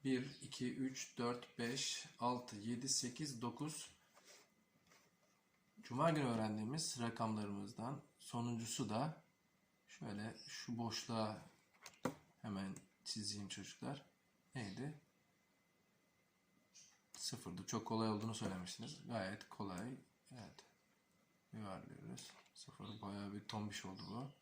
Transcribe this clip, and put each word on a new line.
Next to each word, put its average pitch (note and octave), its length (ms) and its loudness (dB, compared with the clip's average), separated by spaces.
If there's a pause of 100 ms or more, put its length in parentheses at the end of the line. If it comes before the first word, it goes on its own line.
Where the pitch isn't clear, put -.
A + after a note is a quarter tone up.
Bir, C3+ 380 4
iki, - 340 0
üç, C3 420 0
dört, A#2+ 420 0
beş, A#2+ 480 2 (120)
altı, A#2+ 360 2
yedi, A#2+ 340 0
sekiz, B2+ 520 2
dokuz. C#3+ 500 -2 (1900)
Cuma C#3+ 300 6
günü D3+ 140 6
öğrendiğimiz A2+ 760 2
rakamlarımızdan A2 1000 0 (180)
sonuncusu A#2 720 0
da C3 340 2 (640)
şöyle G#2 480 -4 (120)
şu - 300 -4
boşluğa A2 640 2 (1000)
hemen G2 340 0 (280)
çizeyim G2+ 440 -2
çocuklar. A#2+ 580 -6 (500)
Neydi? A#2+ 440 -2 (2250)
Sıfırdı. F#2+ 480 -4
Çok - 220 0
kolay A2+ 220 6
olduğunu G#2+ 260 2
söylemiştiniz. G#2+ 720 -4
Gayet G2 420 -2
kolay. G2+ 480 -2 (340)
Evet. A#2+ 320 -12 (920)
Yuvarlıyoruz. G#2+ 760 -6 (220)
Sıfır - 480 -10
bayağı G2+ 320 -2
bir G2+ 140 -4
tombiş G#2 380 0
oldu F#2 240 -6
bu. B2+ 220 -2 (100)